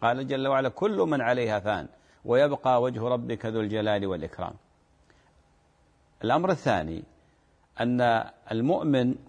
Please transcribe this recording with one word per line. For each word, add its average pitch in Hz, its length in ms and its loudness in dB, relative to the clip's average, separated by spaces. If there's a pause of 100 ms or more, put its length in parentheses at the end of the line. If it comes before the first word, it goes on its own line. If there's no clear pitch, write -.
قال 123 260 0
جل 135 200 -2
وعلا: 135 220 2
"كل 196 280 -2
من 156 240 0
عليها 117 380 0
فان 95 280 -4 (380)
ويبقى 127 560 2
وجه 123 220 -2
ربك 120 420 -2
ذو 113 140 -4
الجلال 107 460 0
والإكرام". 87 480 -6 (1700)
الأمر 156 280 2
الثاني 85 520 -2 (760)
أن 120 440 2 (280)
المؤمن 131 640 2 (140)